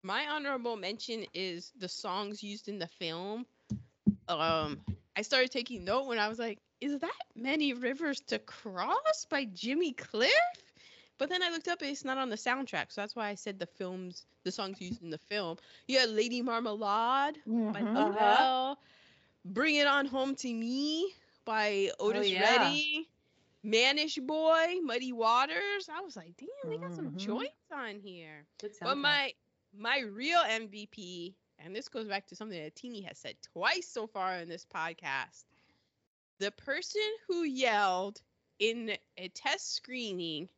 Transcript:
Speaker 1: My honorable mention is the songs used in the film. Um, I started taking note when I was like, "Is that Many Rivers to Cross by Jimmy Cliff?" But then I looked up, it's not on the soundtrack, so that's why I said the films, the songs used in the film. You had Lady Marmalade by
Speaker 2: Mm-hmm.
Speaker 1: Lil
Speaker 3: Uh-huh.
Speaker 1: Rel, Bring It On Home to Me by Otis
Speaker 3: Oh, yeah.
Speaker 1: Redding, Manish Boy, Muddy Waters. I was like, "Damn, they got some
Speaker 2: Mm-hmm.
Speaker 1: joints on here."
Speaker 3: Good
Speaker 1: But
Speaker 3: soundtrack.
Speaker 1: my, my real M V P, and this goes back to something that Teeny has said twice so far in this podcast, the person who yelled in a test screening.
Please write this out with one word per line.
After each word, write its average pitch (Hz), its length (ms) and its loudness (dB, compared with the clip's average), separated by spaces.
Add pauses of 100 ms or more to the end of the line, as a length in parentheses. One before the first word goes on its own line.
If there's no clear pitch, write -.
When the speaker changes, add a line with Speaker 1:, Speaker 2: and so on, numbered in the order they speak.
Speaker 1:
My 220 260 0
honorable 277 480 -2
mention 214 500 -6 (100)
is 175 420 -6
the 190 100 -8
songs 202 560 -6
used 208 240 -10
in 208 120 -6
the 170 80 -4
film. 185 580 -6 (800)
Um, 160 560 0 (320)
I 202 60 -2
started 254 300 2
taking 240 320 -4
note 240 240 0
when 240 120 0
I 208 80 4
was 220 120 -4
like, 226 200 -4 (220)
"Is 285 180 -2
that 359 220 -6 (140)
Many 277 380 0
Rivers 269 480 -2
to - 180 -4
Cross 320 880 0
by 277 160 0
Jimmy 254 480 -2
Cliff?" 226 380 2 (840)
But 285 120 0
then 359 120 0
I 359 80 2
looked 330 180 -4
up, 349 140 -2
it's 277 240 -6
not 262 140 -2
on 262 100 0
the 226 60 -2
soundtrack, 247 560 -2
so 202 100 -8
that's 208 140 -8
why 214 140 -4
I 208 60 -6
said 196 220 -8
the 185 80 -4
films, 185 600 -10 (160)
the - 80 -4
songs 196 280 -6
used 185 220 -8
in 170 80 -10
the 151 80 -4
film. 185 400 -4 (300)
You 262 100 4
had 254 140 6
Lady 233 320 2
Marmalade 233 1000 2
by 220 80 -4
Speaker 2:
Mm-hmm. 220 440 2
Speaker 1:
Lil - 20 4
Speaker 3:
Uh-huh. 330 220 6
Speaker 1:
Rel, 262 600 6 (640)
Bring 247 340 2
It 285 100 6
On 277 180 4
Home 269 300 0
to 254 180 -4
Me 285 600 -2 (280)
by 208 460 2 (100)
Otis 202 200 2
Speaker 3:
Oh, - 20 2
yeah. 190 200 2
Speaker 1:
Redding, 285 640 4 (600)
Manish 269 640 4
Boy, 320 560 4
Muddy 254 280 -2
Waters. 285 800 2
I 320 120 -8
was 370 140 -14
like, 175 220 -16
"Damn, 494 320 -10
they 453 80 -4
got - 160 -8
some 339 140 -6
Speaker 2:
Mm-hmm. 147 100 -6
Speaker 1:
joints 214 540 -6
on 233 280 -8
here." 165 460 -16 (140)
Speaker 3:
Good 208 200 -10
Speaker 1:
But 262 180 0
Speaker 3:
soundtrack. 285 40 -4
Speaker 1:
my, 285 320 2 (400)
my 233 280 -2
real 254 400 2
M 220 260 0
V 208 180 -12
P, 180 500 -12 (220)
and 165 180 -14
this 220 140 -10
goes 220 180 -8
back 202 200 -4
to - 80 -18
something 202 260 -10
that 156 140 -10
Teeny 240 260 -12
has - 160 -14
said - 240 -12
twice 285 460 -2
so 220 180 -6
far 185 320 -4
in 170 120 -10
this 175 160 -10
podcast, 160 800 -6 (920)
the 196 140 -2
person 349 500 -4 (260)
who 349 140 0
yelled 208 800 2 (380)
in 226 360 0 (220)
a 185 120 -10
test - 440 -2
screening. 180 760 -6 (100)